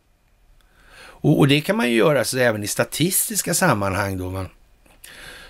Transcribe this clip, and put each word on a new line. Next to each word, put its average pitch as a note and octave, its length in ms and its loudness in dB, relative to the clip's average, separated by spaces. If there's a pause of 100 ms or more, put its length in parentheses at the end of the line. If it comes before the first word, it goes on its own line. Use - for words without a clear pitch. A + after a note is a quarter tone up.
(960)
Och, - 440 0
och D#3 80 6
det C#3+ 140 2
kan G3 160 -2
man A#3+ 120 0
ju A#3 60 0
göra D#3 280 4
så B2+ 140 -6
även A#2 260 2
i G#2 40 -6
statistiska F3 840 -2
sammanhang G2+ 640 0
då. F#2 120 -8
Man, F#2+ 200 -8 (1000)